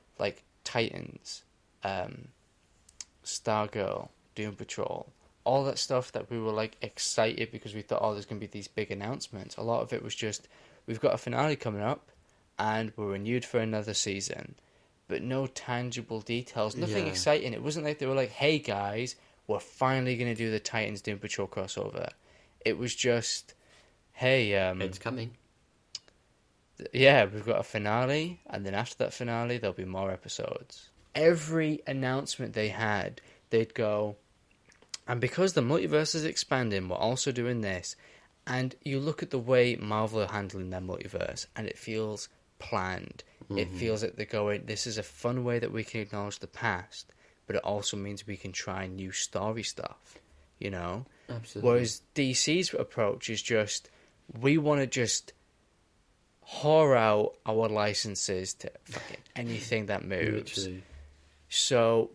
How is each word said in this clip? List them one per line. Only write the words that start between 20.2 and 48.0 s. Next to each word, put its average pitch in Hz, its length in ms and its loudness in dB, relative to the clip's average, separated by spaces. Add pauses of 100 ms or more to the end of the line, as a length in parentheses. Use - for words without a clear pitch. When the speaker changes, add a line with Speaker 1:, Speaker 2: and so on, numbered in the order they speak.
Speaker 1:
do 113 160 -2
the 107 100 0
Titans 107 420 -2
Doom 104 160 -4
Patrol 98 300 -4
crossover." 98 600 -6 (560)
It 107 140 2
was 117 160 -2
just, - 600 0 (580)
"Hey, 127 440 4
um, 92 240 2
Speaker 2:
It's 92 180 -4
coming. 117 380 -6 (1400)
Speaker 1:
th-, - 140 -10
yeah, 131 320 10
we've 101 200 -4
got 104 160 2
a - 40 -2
finale, 127 840 0
and 101 180 -8
then 98 100 -4
after 113 240 -4
that 117 140 0
finale, 117 460 -2
there'll 104 160 -2
be 92 100 -6
more 95 280 -4
episodes." - 760 -8 (280)
Every 156 720 4
announcement 131 680 -2
they 107 140 2
had, 104 520 0 (300)
they'd 113 240 4
go, 107 420 0 (920)
"And 120 140 0
because 175 320 2
the 156 80 4
multiverse 151 540 2
is 156 100 -2
expanding, 107 640 0
we're 90 80 -2
also 127 360 0
doing 120 280 0
this." 95 360 -4 (500)
And 127 360 0
you 135 160 -2
look 151 240 -2
at 170 80 -6
the 135 80 0
way 123 380 6
Marvel 107 460 0
are 95 100 -2
handling 95 380 -4
their 92 100 -4
multiverse, - 760 -6
and 113 120 -6
it - 100 -8
feels 110 520 -6 (300)
planned. 92 640 -4 (280)
It 98 180 -2
Speaker 2:
Mm-hmm. 92 100 -10
Speaker 1:
feels 110 240 0
like 107 140 -4
they're 107 80 -4
going, 104 420 0
"This 107 200 -4
is 110 100 -4
a 107 60 -4
fun 123 420 -4
way 120 140 0
that 117 140 -2
we 110 120 -4
can - 160 -6
acknowledge 101 380 -6
the - 80 -12
past, - 640 -4 (340)
but 101 100 -4
it - 60 0
also 104 340 -2
means 101 300 -8